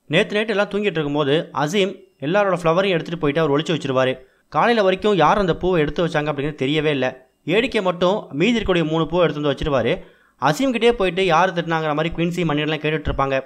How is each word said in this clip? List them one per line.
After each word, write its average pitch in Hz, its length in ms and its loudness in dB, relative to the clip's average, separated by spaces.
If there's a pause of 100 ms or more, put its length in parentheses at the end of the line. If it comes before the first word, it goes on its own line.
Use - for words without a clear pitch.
நேத்து 208 280 0
நைட் 220 160 -2
எல்லாம் 202 180 0
தூங்கிட்டு 202 120 -4
இருக்கும்போது 156 720 0
அசீம் 185 400 0 (260)
எல்லாரோட 185 420 0
ஃப்ளவரையும் 170 260 2
எடுத்துட்டு 170 300 -2
போயிட்டு 147 220 0
அவர் 147 200 2
ஒளிச்சு 160 60 -4
வச்சிருவாரு. 131 520 0 (300)
காலையில 214 340 2
வரைக்கும் 190 340 2
யார் 160 220 4
அந்த 180 180 0
பூவை 180 240 0
எடுத்து 156 260 0
வச்சாங்க 156 200 -2
அப்படிங்கிறது 147 360 -4
தெரியவே 147 220 0
இல்ல. 135 440 -2 (200)
ஏ 185 120 2
டி 254 80 0
கே 226 120 -2
மட்டும் 180 500 0
மீதி 202 280 2
இருக்கக்கூடிய 185 280 0
மூணு 160 200 0
பூவை 165 220 2
எடுத்து 147 120 -4
வந்து 147 100 0
வச்சிருவாரு. 135 680 -2 (220)
அசீம் 156 300 2
கிட்டே 233 220 2
போயிட்டு 190 340 0
யார் 175 260 4
திட்டினாங்கிற 160 420 -2
மாதிரி 165 200 -2
குயின்சி, 175 320 -2
மணியெல்லாம் 151 340 -2
கேட்டுட்டு 151 280 -2
இருப்பாங்க. 135 380 -2